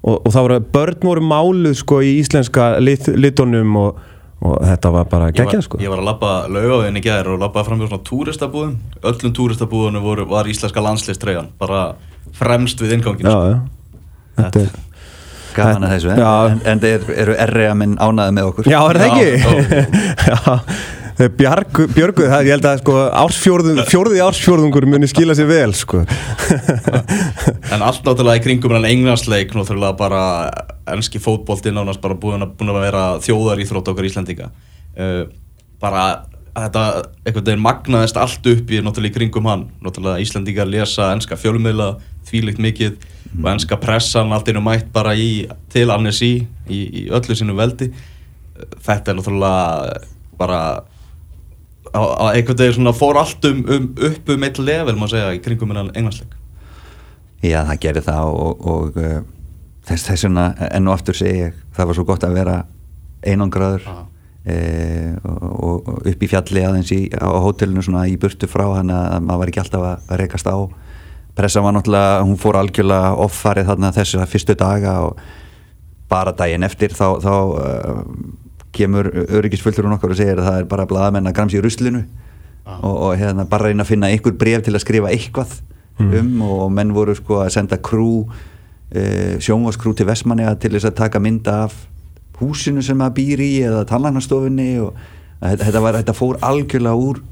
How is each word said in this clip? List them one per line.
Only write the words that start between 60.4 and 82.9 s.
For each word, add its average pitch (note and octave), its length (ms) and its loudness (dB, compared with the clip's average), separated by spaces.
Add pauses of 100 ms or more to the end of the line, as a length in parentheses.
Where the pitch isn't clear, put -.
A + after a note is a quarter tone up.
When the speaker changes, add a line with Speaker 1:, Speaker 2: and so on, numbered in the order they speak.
Speaker 3:
enn F#2+ 240 0
og F#2+ 80 2
aftur - 240 -4
segi F#2+ 160 0
ég, E2+ 320 -6
það F2 220 -2
var F2 80 -2
svo E2 100 -2
gott F2+ 160 0
að F2+ 80 0
vera F2+ 240 0 (600)
einangraður, G2 640 -2
Speaker 2:
Aha. F2 180 -16 (380)
Speaker 3:
eh, E2 800 -4
og, - 240 -8
og, F2 480 -6
og - 160 -4
upp G2 160 -2
í - 80 -2
fjalli F#2 320 0
aðeins F#2 320 0
í, G2 60 -2 (100)
á F#2 160 -2 (160)
hótelinu F#2+ 400 0
svona F#2 240 0
í F2 80 -2
burtu - 320 -4
frá, G2 160 0 (140)
þannig F2+ 260 -2
að F2 160 -2
maður F2 240 -2
var E2+ 80 -6
ekki F#2+ 140 -2
alltaf F2+ 260 -4
að, E2 160 -14
að F#2 140 -2
rekast - 260 -4
á. F#2+ 80 -2 (720)
Pressan G2+ 340 0
var G2+ 100 2
náttúrulega, G2+ 540 2
hún G2 100 2
fór G#2 220 2
algjörlega F#2+ 560 2
offarið G2 540 0
þarna F#2+ 240 0
þessa F#2 340 0
fyrstu G#2 320 0
daga G2 360 0 (120)
og - 140 -8 (880)
bara F#2 260 0
daginn F2 320 -2
eftir - 240 -2
þá, - 140 -2 (160)
þá, G2 140 0 (200)
eh, C2+ 460 -4 (720)
kemur G2 320 2 (320)
öryggisfulltrúinn G#2 560 0
okkar F#2+ 180 -2
og F2+ 60 -2
segir G2 240 2
að F#2 60 2
það F#2 100 0
er F2+ 100 -2
bara G2 180 -2
blaðamenn G2 440 0
að E2+ 80 -4
gramsa G#2 180 0
í G2 80 2
ruslinu A#2+ 380 0 (560)
Speaker 2:
Ah. F#2 240 -14
Speaker 3:
og, F#2+ 140 -2